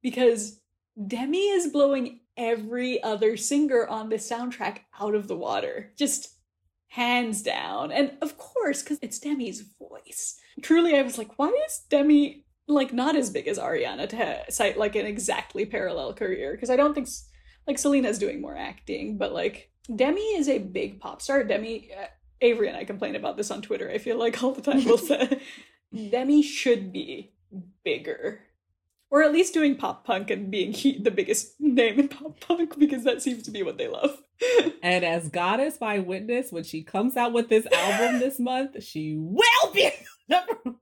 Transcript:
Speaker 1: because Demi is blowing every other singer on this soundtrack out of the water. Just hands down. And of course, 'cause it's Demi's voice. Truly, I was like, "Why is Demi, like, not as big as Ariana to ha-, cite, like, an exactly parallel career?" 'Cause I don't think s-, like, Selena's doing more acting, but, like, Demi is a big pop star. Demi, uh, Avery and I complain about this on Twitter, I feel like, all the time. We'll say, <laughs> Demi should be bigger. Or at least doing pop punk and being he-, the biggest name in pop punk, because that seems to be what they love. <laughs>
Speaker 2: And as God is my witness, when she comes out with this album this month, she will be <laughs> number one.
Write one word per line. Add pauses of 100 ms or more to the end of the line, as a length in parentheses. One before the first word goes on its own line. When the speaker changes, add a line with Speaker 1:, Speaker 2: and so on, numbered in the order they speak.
Speaker 1:
because (480)
Demi
is
blowing (140)
every
other
singer
on
this
soundtrack (200)
out
of
the
water.
Just (580)
hands
down.
And
of
course,
'cause
it's
Demi's (180)
voice. (260)
Truly,
I
was
like,
"Why (180)
is
Demi, (240)
like,
not
as
big
as
Ariana
to
ha-,
cite,
like,
an
exactly
parallel
career?"
'Cause
I
don't
think
s-, (380)
like,
Selena's
doing
more
acting,
but,
like, (260)
Demi (140)
is
a
big
pop
star.
Demi,
uh, (340)
Avery
and
I
complain
about
this
on
Twitter,
I
feel
like,
all
the
time.
We'll
say, (300)
<laughs>
Demi
should
be (520)
bigger. (680)
Or
at
least
doing
pop
punk
and
being
he-,
the
biggest
name
in
pop
punk,
because
that
seems
to
be
what
they
love. (100)
<laughs> (540)
Speaker 2:
And
as
God
is
my
witness,
when
she
comes
out
with
this
album
this
month,
she
will
be (220)
<laughs>
number
one.